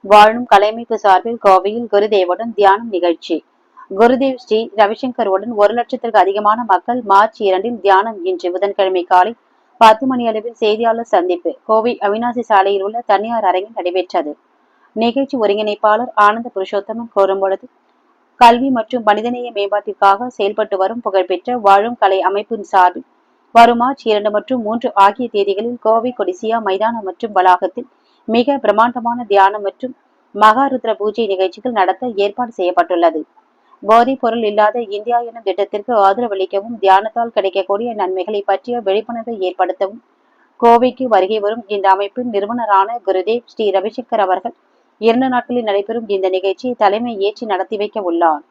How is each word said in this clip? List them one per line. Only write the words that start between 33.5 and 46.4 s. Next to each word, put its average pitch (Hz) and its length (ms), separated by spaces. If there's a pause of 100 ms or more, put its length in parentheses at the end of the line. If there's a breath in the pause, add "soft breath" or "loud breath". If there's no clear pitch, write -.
போதைப் 240 320
பொருள் 233 220
இல்லாத 214 400 (140)
இந்தியா 233 220
எனும் 233 240
திட்டத்திற்கு 202 520
ஆதரவளிக்கவும், 202 840
தியானத்தால் 208 560
கிடைக்கக்கூடிய 202 580
நன்மைகளை 190 480
பற்றிய 220 380
விழிப்புணர்வை 226 540 (120)
ஏற்படுத்தவும் 185 540 (600)
கோவைக்கு 240 440
வருகை 214 360
வரும் 208 260
இந்த 196 240
அமைப்பின் 202 400
நிறுவனரான 208 760
குருதேவ் 190 380
ஸ்ரீ 208 260
ரவிசங்கர் 208 560
அவர்கள் 185 280 (440)
இரண்டு 233 300
நாட்களில் 247 420
நடைபெறும் 208 380
இந்த 190 200
நிகழ்ச்சியை 190 500